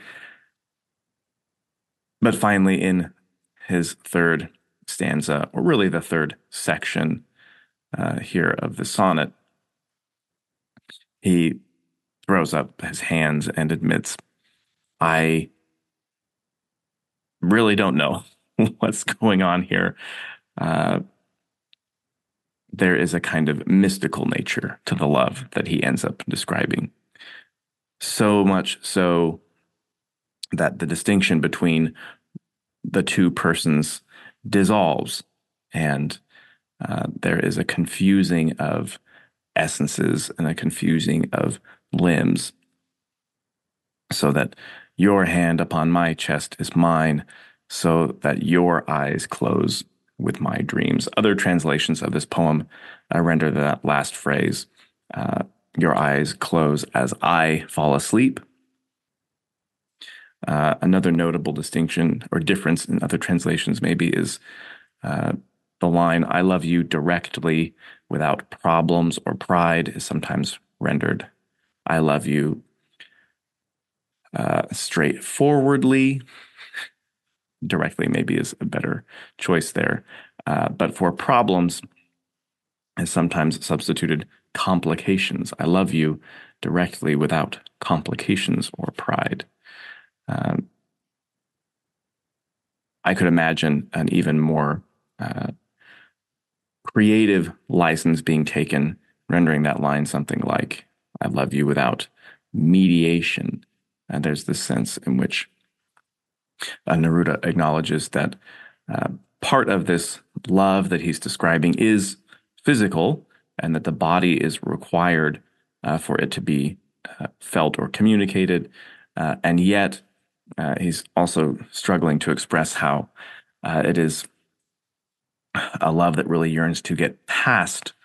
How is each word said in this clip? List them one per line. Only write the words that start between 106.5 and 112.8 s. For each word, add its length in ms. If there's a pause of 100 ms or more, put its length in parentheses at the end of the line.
uh, 80
Neruda 500
acknowledges 640
that, 260 (520)
uh, 200 (320)
part 280
of 180
this 340 (260)
love 440
that 100
he's 180
describing 560
is 440 (440)
physical, 640 (320)